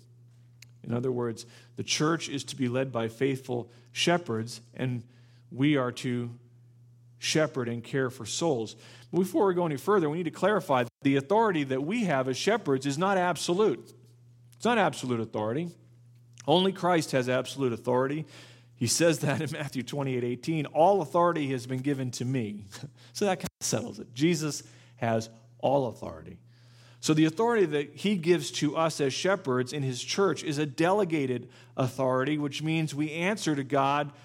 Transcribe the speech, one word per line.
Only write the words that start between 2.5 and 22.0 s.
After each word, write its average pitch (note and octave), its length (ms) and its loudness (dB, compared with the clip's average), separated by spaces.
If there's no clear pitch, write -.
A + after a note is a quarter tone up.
be C3 100 0
led C3 240 -2
by A#2 160 -2
faithful B2+ 640 -4
shepherds, A#2 640 0
and B2 300 -4
we C#3+ 280 2
are B2 160 -2
to B2 360 -4
shepherd C#3+ 500 0
and A#2 140 -6
care C3+ 260 -2
for A#2+ 160 -12
souls. A#2+ 500 -2
But E3+ 80 0
before G3 280 2
we F#3 60 4
go F3 120 0
any D3+ 120 -2
further, F3+ 320 2
we D#3 80 -2
need F3+ 60 -2
to D#3 80 -4
clarify E3 520 2
that A#2+ 60 -6
the C#3 120 4
authority F3+ 500 2
that C3 180 -2
we A3 220 -2
have C3+ 220 2
as C3 80 -2
shepherds C#3 500 2
is C#3 120 -2
not F#3+ 200 2
absolute. F3 760 0
It's - 80 -4
not A#3 120 4
absolute C3 440 2
authority. A2+ 480 -2
Only F#3 260 4
Christ F3 380 0
has B2+ 180 2
absolute B2+ 420 0
authority. B2+ 540 0
He A#2+ 120 0
says D#3+ 320 4
that C#3+ 200 0
in D#3 140 -4
Matthew C#3 300 -6
twenty-eight C3+ 420 -2
eighteen, C3+ 400 -2
"All F#3 360 4
authority E3 500 2
has B2 140 -4
been B2+ 140 -4
given C3 320 -2